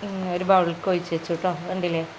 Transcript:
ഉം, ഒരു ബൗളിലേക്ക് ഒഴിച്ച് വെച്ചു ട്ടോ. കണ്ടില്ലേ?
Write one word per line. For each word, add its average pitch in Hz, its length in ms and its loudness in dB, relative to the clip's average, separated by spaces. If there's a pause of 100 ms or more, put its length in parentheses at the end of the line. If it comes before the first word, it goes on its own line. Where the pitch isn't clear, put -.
ഉം, 196 140 -4 (160)
ഒരു 180 140 -2
ബൗളിലേക്ക് 175 420 4
ഒഴിച്ച് 175 240 0
വെച്ചു 165 260 -2
ട്ടോ. 180 100 2 (160)
കണ്ടില്ലേ? 175 360 -2 (140)